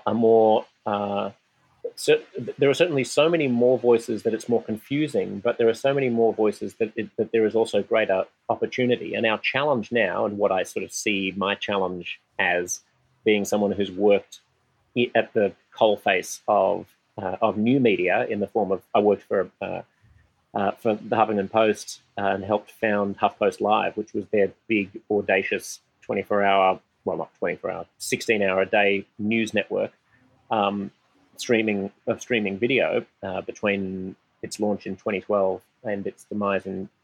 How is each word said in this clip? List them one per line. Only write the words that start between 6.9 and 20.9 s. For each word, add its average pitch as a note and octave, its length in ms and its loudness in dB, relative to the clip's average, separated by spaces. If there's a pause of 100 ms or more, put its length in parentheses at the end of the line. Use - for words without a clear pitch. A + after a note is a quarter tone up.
it, G#2+ 200 -6
that A2 160 -2
there A2+ 140 4
is G#2 80 0
also A2+ 280 2
greater G2 420 2 (240)
opportunity. A#2 680 -2
And G#2+ 100 -2
our G#2+ 140 2
challenge C3+ 520 -2
now, G#2+ 360 0
and G2+ 100 -4
what G2+ 160 2
I F#2 120 0
sort G2 200 -8
of E2 80 -14
see G2 440 -4
my G2 180 0
challenge F#2 680 -4 (180)
as F2+ 420 0 (440)
being G#2 200 2
someone G#2 280 0
who's F#2+ 180 -4
worked G2 500 0 (560)
i-, A#2+ 180 2
at A2+ 180 0
the G2+ 200 2 (220)
coalface G#2 760 0
of, F#2+ 380 2 (300)
uh, F#2+ 240 -6
of G#2 160 2
new A#2+ 240 2
media G2+ 460 2
in G#2+ 140 -4
the G2+ 60 -4
form G2 260 -2
of, F#2 100 -4 (120)
I A2+ 40 4
worked G#2 240 4
for, F#2+ 280 -2 (120)
uh, F#2 200 -6 (680)
uh, G2+ 200 -2
for A2 220 -2